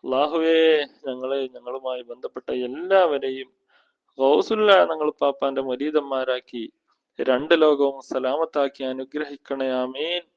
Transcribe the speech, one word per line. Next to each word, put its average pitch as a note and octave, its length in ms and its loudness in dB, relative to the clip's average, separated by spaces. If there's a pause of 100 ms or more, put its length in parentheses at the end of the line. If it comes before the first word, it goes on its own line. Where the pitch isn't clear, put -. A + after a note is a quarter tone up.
അല്ലാഹുവേ, D#3+ 760 2
ഞങ്ങളെ, C3+ 640 -6
ഞങ്ങളുമായി B2+ 540 -10
ബന്ധപ്പെട്ട B2 500 -12
എല്ലാവരെയും C3+ 1000 0 (640)
ഗൗസുൽ F#3+ 540 4
ആലം E3 400 4 (100)
പാപ്പാന്റെ C#3 400 -2
മുരീദന്മാരാക്കി C3 1120 -4 (480)
രണ്ട് C#3+ 400 2
ലോകവും C#3 400 2
സലാമത്താക്കി C#3 840 -4
അനുഗ്രഹിക്കണേ. C3+ 840 -6
ആമീൻ. C3+ 520 -4 (160)